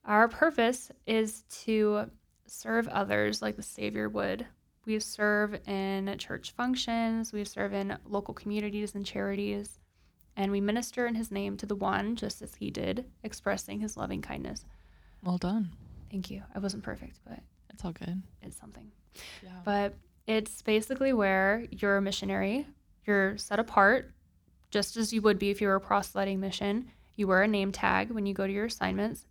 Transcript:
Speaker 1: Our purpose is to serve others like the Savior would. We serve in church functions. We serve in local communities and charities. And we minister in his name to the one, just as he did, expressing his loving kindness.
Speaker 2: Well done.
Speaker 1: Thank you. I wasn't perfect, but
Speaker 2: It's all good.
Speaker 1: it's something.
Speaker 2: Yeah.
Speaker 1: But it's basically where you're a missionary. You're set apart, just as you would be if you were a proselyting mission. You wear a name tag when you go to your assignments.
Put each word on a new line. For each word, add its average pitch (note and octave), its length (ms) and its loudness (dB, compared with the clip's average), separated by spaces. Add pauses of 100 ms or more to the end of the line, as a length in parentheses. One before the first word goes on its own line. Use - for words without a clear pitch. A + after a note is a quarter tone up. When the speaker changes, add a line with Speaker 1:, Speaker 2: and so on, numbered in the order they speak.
Speaker 1:
Our G#3+ 220 8
purpose B3+ 640 2 (160)
is A3 360 0 (200)
to G#3+ 480 2 (340)
serve A3+ 440 -2
others G#3 520 2
like G#3+ 140 -2
the G#3 80 -10
Savior - 460 -4
would. G3+ 360 -2 (400)
We G#3+ 140 0
serve G#3 540 0 (140)
in G3 500 -2
church - 340 -10
functions. A#3 800 0
We G#3 140 -4
serve G3+ 280 -4
in G3 320 -2
local G#3 280 -4
communities G#3 640 -4
and G3+ 100 -6
charities. G3+ 760 -4 (560)
And G3 160 0
we G3+ 80 2
minister A#3 480 0
in A#3 80 0
his A3+ 160 -2
name G3 260 -4
to G#3 80 -8
the G#3 100 -2
one, G3+ 420 0
just G#3 240 -6
as - 140 -14
he G#3 140 -6
did, G#3+ 360 -4 (180)
expressing G3+ 560 -6
his G#3+ 160 -6
loving - 260 -6
kindness. C2+ 440 -8 (580)
Speaker 2:
Well F3+ 140 0
done. F#3 320 0 (420)
Speaker 1:
Thank F#3+ 180 -8
you. G3 140 -10 (100)
I G3 60 -6
wasn't G3 240 -4
perfect, - 420 -10
but A3+ 140 -16 (300)
Speaker 2:
It's - 160 -14
all E3+ 80 -4
good. F3+ 280 -6 (200)
Speaker 1:
it's - 180 -14
something. G#3+ 320 -20 (500)
Speaker 2:
Yeah. F#3 220 -16
Speaker 1:
But G3+ 320 0 (320)
it's A3 360 -2
basically C4 500 2
where G3 580 4
you're G3+ 260 2
a G3 40 4
missionary. G3 680 0 (380)
You're G3+ 320 4
set G#3 220 -2
apart, A3 520 6 (580)
just - 280 -2
as A3 160 0
you A3 80 2
would G3+ 180 6
be G3+ 100 2
if G3+ 120 0
you G#3 80 4
were G3 60 6
a G3 60 2
proselyting G3 600 0
mission. G3+ 500 -2 (240)
You G#3 120 0
wear F#3+ 160 6
a G#3+ 40 6
name G3 240 2
tag G3 400 2
when G#3 140 -2
you G3 80 -2
go G3 120 0
to F#3+ 80 -2
your G#3 120 0
assignments. G#3 640 -2